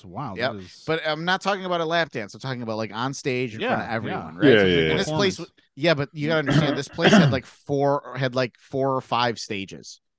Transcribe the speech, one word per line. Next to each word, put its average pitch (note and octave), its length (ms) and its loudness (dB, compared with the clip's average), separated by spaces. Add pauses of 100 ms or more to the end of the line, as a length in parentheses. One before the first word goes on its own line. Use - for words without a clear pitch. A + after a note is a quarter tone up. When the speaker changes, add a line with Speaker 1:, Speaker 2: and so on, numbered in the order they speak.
Speaker 1:
Wow, G2+ 320 -12
Speaker 2:
Yep. A#2+ 160 -2
Speaker 1:
that G#2 80 -12
is - 260 -18
Speaker 2:
But D#3 200 -2
I'm D#3 200 -4
not F#3 160 0
talking G3 240 -2
about F3 160 -2
a - 20 -4
lap D#3+ 260 0
dance. G#2+ 240 -8
I'm G#2+ 60 -18
talking B2+ 220 -8
about, A2 160 -6
like, G#2+ 160 -6
on B2+ 200 -4
stage B2+ 400 -4
in B2+ 60 -10
front G3 220 -2
of - 60 -10
Speaker 1:
Yeah, A2+ 60 -4
Speaker 2:
everyone, G2+ 400 -6
Speaker 1:
yeah. E2+ 60 -12
Speaker 2:
right? C#3 80 6
Speaker 3:
Yeah, G#2+ 160 8
yeah, F2 160 4
Speaker 2:
And D#2+ 100 2
Speaker 3:
yeah. D#2 60 2
Speaker 2:
this G2 140 0
place, F#3 260 0
Speaker 1:
Performance. - 0 -
Speaker 2:
w-, - 160 -14 (240)
yeah, D#3 180 2
but C#3 200 -2
you D3 140 -2
gotta D#3+ 120 2
understand, C#3+ 380 2
this C#3 100 -6
place E3+ 240 2
had, E3 180 8
like, B2+ 160 -2
four, C#3 680 -2
had, C3 180 -2
like, B2+ 240 -2
four C3+ 380 -2
or B2+ 60 -2
five A#2+ 360 0
stages. F#2+ 640 -10 (180)